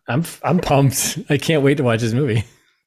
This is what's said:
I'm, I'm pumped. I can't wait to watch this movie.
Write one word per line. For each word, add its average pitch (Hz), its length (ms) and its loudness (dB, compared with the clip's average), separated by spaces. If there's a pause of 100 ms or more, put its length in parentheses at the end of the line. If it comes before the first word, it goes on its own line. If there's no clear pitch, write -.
I'm, 135 160 -2 (200)
I'm 175 160 0
pumped. 139 600 0 (100)
I 147 80 2
can't 156 260 0
wait 139 140 4
to 147 60 0
watch 117 180 0
this 113 120 -2
movie. 117 320 0 (420)